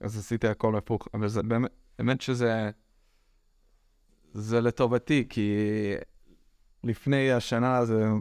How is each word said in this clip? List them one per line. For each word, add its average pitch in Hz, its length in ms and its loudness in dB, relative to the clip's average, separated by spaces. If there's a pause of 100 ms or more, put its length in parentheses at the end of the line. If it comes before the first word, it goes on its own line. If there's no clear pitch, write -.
אז 107 180 -6
עשיתי 110 300 -2
הכל 110 280 0
הפוך, 107 380 -4
אבל 107 140 -2
זה 107 140 -2
באמת, 117 280 0 (280)
באמת 123 220 0
שזה, 113 500 0 (1600)
זה 107 280 0
לטובתי, 120 680 2
כי 104 260 0 (1300)
לפני 135 460 2
השנה 123 440 0
הזה 113 300 2 (140)